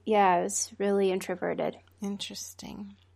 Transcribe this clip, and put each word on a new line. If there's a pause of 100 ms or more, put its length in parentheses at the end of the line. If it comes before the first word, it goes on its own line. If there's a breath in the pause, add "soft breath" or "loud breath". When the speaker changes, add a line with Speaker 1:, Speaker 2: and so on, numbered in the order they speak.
Speaker 1:
yeah,
I
was
really
introverted. (240)
Speaker 2:
Interesting. (200)